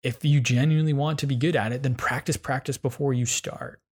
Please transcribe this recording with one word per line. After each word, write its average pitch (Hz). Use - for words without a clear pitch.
If -
you 147
genuinely 151
want 143
to 147
be 139
good 147
at 110
it, 131
then 131
practice, -
practice 135
before 135
you 123
start. -